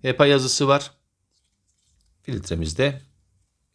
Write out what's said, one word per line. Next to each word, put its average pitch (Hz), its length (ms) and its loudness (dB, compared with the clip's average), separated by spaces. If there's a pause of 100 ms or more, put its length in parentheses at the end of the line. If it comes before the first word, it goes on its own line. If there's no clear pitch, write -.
hepa 131 240 2
yazısı 135 420 2
var. 143 220 2 (1300)
Filtremiz 85 560 -6
de 135 240 -2 (720)